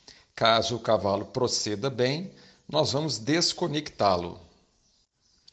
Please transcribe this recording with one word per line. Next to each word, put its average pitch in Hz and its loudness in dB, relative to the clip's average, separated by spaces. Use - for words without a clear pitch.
caso 113 2
o 113 -10
cavalo 101 2
proceda 113 -2
bem, 131 -2
nós 143 0
vamos 139 -2
desconectá-lo. 135 0